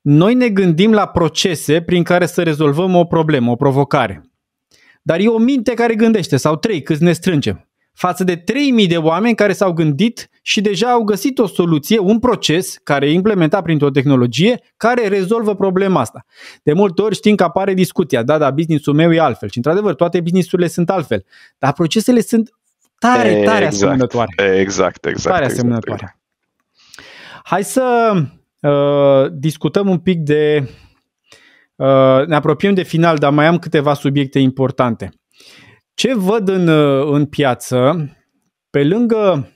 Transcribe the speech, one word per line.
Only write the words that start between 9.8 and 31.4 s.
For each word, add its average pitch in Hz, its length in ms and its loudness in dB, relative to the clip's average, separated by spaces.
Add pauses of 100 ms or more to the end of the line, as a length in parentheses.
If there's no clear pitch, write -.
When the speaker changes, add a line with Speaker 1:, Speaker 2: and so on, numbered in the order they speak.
Speaker 1:
și - 180 -2
deja 208 300 0
au 240 120 2
găsit 220 360 -2
o 233 80 2
soluție, 175 520 0
un 208 200 2
proces 185 640 -2
care 143 240 0
e 147 60 2
implementat 185 500 2
printr-o 151 280 0
tehnologie 135 720 2 (160)
care 240 320 0
rezolvă 208 460 -2
problema 190 460 0
asta. - 240 -8 (380)
De 147 100 0
multe 190 300 2
ori 214 120 0
știm 208 200 2
că 190 100 2
apare 190 300 -2
discuția, 165 480 0
„Da, 143 160 0
da, 151 120 2
business-ul 151 440 -2
meu 165 180 4
e 165 80 2
altfel.” 123 300 -2
Și - 60 -10
într-adevăr, 170 380 -2
toate 175 260 -2
business-urile 175 480 -2
sunt 170 220 -4
altfel, 143 340 -6 (340)
dar 135 140 -2
procesele 214 480 0
sunt 226 300 -2 (480)
tare, 226 460 2
tare 208 200 2
Speaker 2:
Exact. - 100 0
Speaker 1:
asemănătoare. 117 600 -2
Speaker 2:
Exact, 95 720 0
exact, - 280 -2
Speaker 1:
Tare 165 100 -2
Speaker 2:
exact, 120 140 -4
Speaker 1:
asemănătoare. 117 440 -4
Speaker 2:
exact. 95 160 -20 (1300)
Speaker 1:
Hai 190 200 -2
să, 240 480 0 (480)
uh, 143 720 2
discutăm 160 560 -2
un 185 100 0
pic 175 200 -2
de, 151 500 0 (1080)